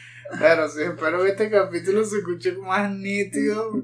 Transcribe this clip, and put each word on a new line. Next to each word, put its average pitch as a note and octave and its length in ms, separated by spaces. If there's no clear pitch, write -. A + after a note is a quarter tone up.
Pero D#3 280
sí, D3+ 140
espero D#3+ 400
que G3 80
este G#3+ 180
capítulo F#3+ 560
se G#3 140
escuche F3 360
más G3 360
nítido. G3+ 800